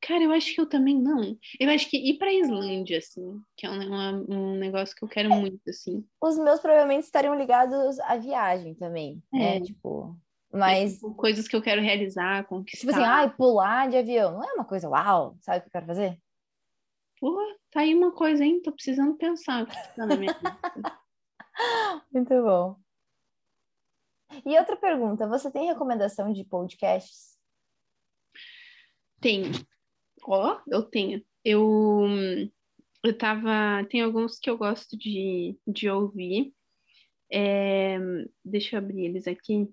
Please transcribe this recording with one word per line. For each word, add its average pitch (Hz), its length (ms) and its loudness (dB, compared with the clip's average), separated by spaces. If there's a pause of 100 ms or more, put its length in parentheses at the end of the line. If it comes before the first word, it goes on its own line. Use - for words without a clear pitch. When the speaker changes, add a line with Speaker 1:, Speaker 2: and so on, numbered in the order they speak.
Speaker 1:
Cara, 339 160 2
eu 320 80 4
acho 320 240 2
que - 60 0
eu 311 80 2
também 277 320 4
não. 240 360 0 (220)
Eu 269 100 2
acho 294 220 2
que 285 60 -2
ir 269 200 0
pra 392 160 0
Islândia, 196 680 0
assim, 185 420 -12 (160)
que - 100 -12
é 185 40 -6
um, 196 180 -6
uma, 196 240 -4 (160)
um 190 280 -4
negócio 190 380 -4
que - 100 -12
eu 214 40 -10
quero 208 240 2
Speaker 2:
É. 208 40 6
Speaker 1:
muito, 196 320 -2
assim. 202 360 -8 (160)
Speaker 2:
Os 311 180 2
meus 302 220 4
provavelmente 294 440 6
estariam 285 300 2
ligados 262 680 2
à - 160 0
viagem 196 600 -2
também, 165 440 -8 (120)
né? 226 240 2
Speaker 1:
É. 185 40 -2
Speaker 2:
Tipo, 180 560 -10 (360)
Speaker 1:
É, - 40 -6
Speaker 2:
mas 196 380 4
Speaker 1:
tipo, 214 200 -12
coisas 220 340 0
que - 80 -2
eu 220 60 2
quero 214 200 2
realizar, 196 600 0
Speaker 2:
tipo - 20 -20
assim, - 20 -20
Speaker 1:
conquistar. 202 520 -2 (180)
Speaker 2:
ai, 294 160 2
pular 240 560 4
de 247 60 2
avião. 226 380 2
Não 208 140 -8
é 554 60 -6
uma 311 100 -4
coisa, 180 240 -6
uau, 160 520 2
sabe 180 180 -2
o - 40 -4
que - 60 -20
eu - 40 -20
quero 165 140 -8
fazer? 180 300 -4 (1000)
Speaker 1:
Porra, 349 260 -2 (280)
tá 302 80 -2
aí 311 140 4
uma 349 180 4
coisa, 311 320 2
hein? 339 180 2
Tô 320 80 -6
precisando 277 460 0
pensar 311 480 -2
o - 20 -16
que - 100 -16
que - 200 -16
tá 226 100 -6
na 202 100 2
minha 247 160 -2
lista. - 260 -6 (960)
Speaker 2:
<laughs> 440 600 -2
Muito 254 300 4
bom. 190 340 2 (1700)
E 294 140 2
outra 370 180 0
pergunta, 233 500 0
você 269 240 -2
tem 277 160 -4
recomendação 226 640 -2
de 196 120 -6
podcasts? 185 920 -4 (1800)
Speaker 1:
Tenho. 196 300 0 (760)
Ó, 208 300 0 (100)
eu 202 140 0
tenho. 208 420 -4 (200)
Eu, 214 600 4 (1000)
eu 226 120 2
tava, 214 720 0
tem 240 140 0
alguns 226 360 -2
que - 120 -4
eu 233 80 -2
gosto 214 400 -6
de, 190 580 -4 (100)
de 208 220 -4
ouvir. 202 640 -2 (800)
É, 196 680 0 (460)
deixa 208 320 -4
eu - 40 -2
abrir 196 260 -6
eles 180 200 -6
aqui. 202 460 -2